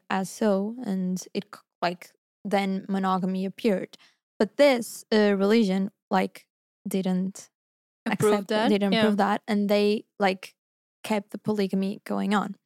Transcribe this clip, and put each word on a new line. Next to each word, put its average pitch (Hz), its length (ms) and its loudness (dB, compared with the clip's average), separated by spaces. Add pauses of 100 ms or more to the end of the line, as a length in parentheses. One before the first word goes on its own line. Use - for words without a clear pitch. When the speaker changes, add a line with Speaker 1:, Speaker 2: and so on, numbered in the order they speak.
Speaker 1:
as 190 200 -2
so, 208 540 0
and 185 400 -2 (120)
it 202 180 -6
c-, - 80 -20 (200)
like, 175 300 -4 (320)
then 196 460 -2
monogamy 190 560 -2
appeared. 190 520 -2 (420)
But 214 180 -2
this, 262 560 2
uh, 208 240 4
religion, 196 540 2 (180)
like, 196 380 -2 (400)
didn't 190 640 -4 (560)
Speaker 2:
Approve 214 260 2
Speaker 1:
accept 202 140 -2
Speaker 2:
that? 214 220 0
Speaker 1:
didn't 202 240 2
Speaker 2:
Yeah. 226 80 2
Speaker 1:
approve 208 160 2
that, 202 300 0
and 208 220 0
they, 208 360 2 (140)
like, 190 360 -2 (480)
kept 214 260 -4
the - 80 -14
polygamy 196 680 -2
going 196 280 -2
on. 202 220 -2 (100)